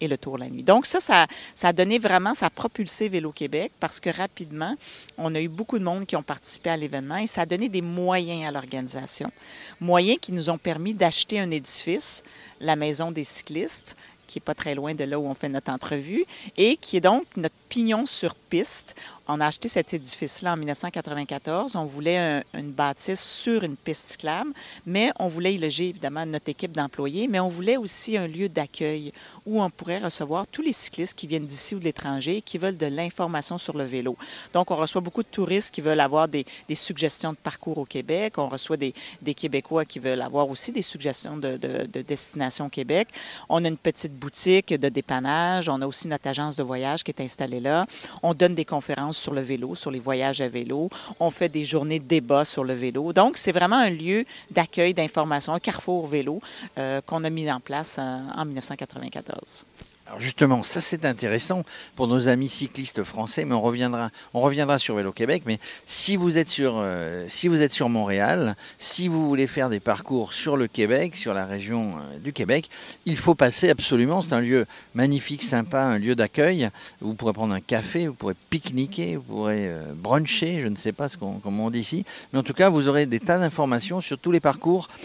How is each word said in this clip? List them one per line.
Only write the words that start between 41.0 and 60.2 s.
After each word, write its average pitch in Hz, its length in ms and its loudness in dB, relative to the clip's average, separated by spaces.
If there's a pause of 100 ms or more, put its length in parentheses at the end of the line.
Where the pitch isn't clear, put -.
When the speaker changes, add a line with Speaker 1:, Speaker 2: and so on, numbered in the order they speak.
Speaker 1:
de, 135 220 -4
de, 127 340 -4
de 131 120 -6
destination 139 640 -4
au - 20 -12
Québec. 151 380 0 (420)
On 170 160 2
a - 20 2
une 160 100 -2
petite 156 360 -2
boutique 180 580 2
de 143 160 2
dépannage. 143 800 0
On 135 140 0
a 135 60 -2
aussi 139 200 -4
notre 147 200 -4
agence 143 280 -2
de 147 80 -2
voyage 131 400 -2
qui - 60 -6
est 143 120 -6
installée 127 380 -4
là. 151 280 2 (340)
On 165 140 2
donne 180 180 6
des 160 120 0
conférences 147 500 -2
sur - 180 0
le 139 60 0
vélo, 131 360 -4
sur 147 160 -4
les 131 100 -6
voyages 131 400 0
à 127 80 0
vélo. 127 400 -2 (320)
On 165 100 4
fait 175 160 0
des 151 160 -2
journées 151 360 0
de 139 60 -8
débat 143 380 4
sur 143 220 2
le 131 80 -2
vélo. 131 400 -2
Donc, 208 240 6
c'est 185 160 2
vraiment 180 240 4
un 233 120 4
lieu 180 360 0 (260)
d'accueil, 175 420 2
d'information, 156 600 0
un 175 60 0
carrefour 175 460 -2
vélo, 147 360 -2 (360)
euh, 135 220 -2
qu'on 160 240 -4
a 160 60 -2
mis 160 200 -2
en 127 120 -2
place, 147 360 -4
euh, 131 220 -4 (160)
en 160 80 -4
mille 147 120 -6
neuf 131 100 -6
cent 139 100 -8
quatre-vingt-quatorze. - 880 -10 (420)
Speaker 2:
Alors 107 120 -12
justement, 127 420 4